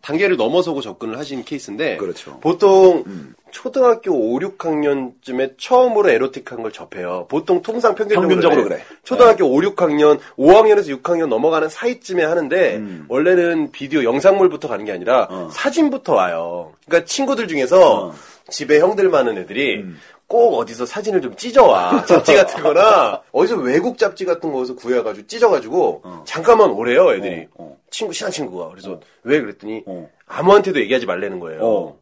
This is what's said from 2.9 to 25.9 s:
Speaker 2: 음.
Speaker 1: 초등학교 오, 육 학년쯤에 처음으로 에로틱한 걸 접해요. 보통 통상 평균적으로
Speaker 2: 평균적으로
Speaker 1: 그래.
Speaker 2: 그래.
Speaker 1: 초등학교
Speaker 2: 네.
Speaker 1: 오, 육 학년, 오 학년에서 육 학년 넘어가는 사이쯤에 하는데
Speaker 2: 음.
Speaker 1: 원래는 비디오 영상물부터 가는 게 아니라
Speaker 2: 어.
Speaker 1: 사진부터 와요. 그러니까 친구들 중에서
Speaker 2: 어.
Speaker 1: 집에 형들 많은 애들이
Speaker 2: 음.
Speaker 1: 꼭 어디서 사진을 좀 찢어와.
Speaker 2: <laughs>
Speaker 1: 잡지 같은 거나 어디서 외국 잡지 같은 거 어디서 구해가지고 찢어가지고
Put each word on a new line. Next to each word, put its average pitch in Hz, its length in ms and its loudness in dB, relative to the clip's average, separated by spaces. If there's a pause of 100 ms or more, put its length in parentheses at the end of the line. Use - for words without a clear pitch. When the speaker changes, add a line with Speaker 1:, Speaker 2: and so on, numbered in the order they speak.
Speaker 2:
음. 80 280 -16 (160)
Speaker 1:
초등학교 233 640 -2
오, 120 260 -2
육 190 240 -10
학년쯤에 135 920 -4
처음으로 240 520 2
에로틱한 120 520 -2
걸 107 100 -8
접해요. 90 560 -10
보통 170 320 -2
통상 226 340 -2
평균적으로 202 340 0
Speaker 2:
평균적으로 151 360 2
Speaker 1:
그래. - 120 -4
Speaker 2:
그래. - 80 -14 (180)
Speaker 1:
초등학교 233 420 4
Speaker 2:
네. 135 60 2
Speaker 1:
오, 143 120 2
육 196 200 -2
학년, 151 360 4 (180)
오 147 160 6
학년에서 208 360 6
육 135 180 -8
학년 165 220 -2
넘어가는 156 400 0
사이쯤에 233 560 -4
하는데 156 520 0
Speaker 2:
음. 95 320 -12
Speaker 1:
원래는 165 640 0
비디오 139 320 -4
영상물부터 156 640 2
가는 104 180 -6
게 104 60 -8
아니라 110 380 0
Speaker 2:
어. 90 220 -12
Speaker 1:
사진부터 262 600 -2
와요. 85 580 -2 (140)
그러니까 165 200 0
친구들 262 420 -4
중에서 139 600 4
Speaker 2:
어. 78 60 -16 (340)
Speaker 1:
집에 151 320 0
형들 190 300 2
많은 127 260 0
애들이 104 460 -6
Speaker 2:
음. 87 160 -16 (300)
Speaker 1:
꼭 226 320 2
어디서 120 260 -8
사진을 196 360 -4
좀 - 120 -10
찢어와. 190 680 2
Speaker 2:
<laughs> - 20 -12
Speaker 1:
잡지 160 300 4
같은 190 260 2
거나 160 580 2 (120)
어디서 185 240 0
외국 160 420 -2
잡지 196 260 -2
같은 170 280 -4
거 131 80 -6
어디서 127 160 -8
구해가지고 113 500 -4
찢어가지고 156 800 0